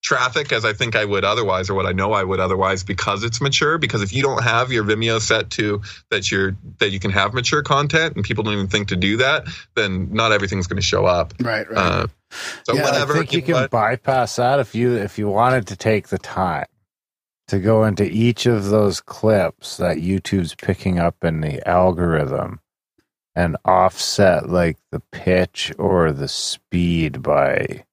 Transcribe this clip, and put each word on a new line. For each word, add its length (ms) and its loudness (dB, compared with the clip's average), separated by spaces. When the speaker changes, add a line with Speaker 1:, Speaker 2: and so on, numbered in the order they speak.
Speaker 1:
traffic 500 -2
as 120 0
I 80 2
think 220 -4
I 100 2
would 200 0
otherwise, 440 0
or 60 -2
what 120 0
I 60 0
know 200 0
I 100 2
would 180 -2
otherwise, 440 0
because 400 -4
it's 160 -4
mature. 360 0
Because 260 -2
if 100 -4
you 100 -2
don't 200 0
have 300 0
your 120 0
Vimeo 360 0
set 300 0
to 320 -2
that 200 -2
you're, 260 0
that 120 2
you 100 -6
can 100 -2
have 240 0
mature 280 0
content 520 0
and 100 -4
people 200 -4
don't 100 -2
even 140 -2
think 200 -2
to 80 -2
do 220 0
that, 280 0
then 380 -2
not 200 2
everything's 340 0
gonna 140 -4
show 260 0
up. 340 0
Speaker 2:
Right, 280 -4
right. 100 -6
Speaker 1:
Uh, 280 2
so 100 -2
Speaker 2:
Yeah, 80 0
I 20 0
Speaker 1:
whatever. 300 0
Speaker 3:
I 40 2
think 140 -2
you 80 0
Speaker 1:
know 60 -8
Speaker 3:
can 80 0
Speaker 1:
what? 160 0
Speaker 3:
bypass 680 0
that 240 2
if 140 -6
you, 200 2
if 240 -4
you 100 -2
wanted 400 2
to 80 -8
take 320 0
the 100 -2
time 480 -4
to 100 0
go 260 4
into 200 2
each 420 2
of 200 2
those 340 2
clips 800 0
that 180 0
YouTube's 580 -2
picking 460 -2
up 240 0
in 160 0
the 260 -4
algorithm 960 2
and 300 0
offset, 840 4
like, 280 2
the 80 -6
pitch 680 0
or 340 4
the 160 -6
speed 960 -2
by 720 0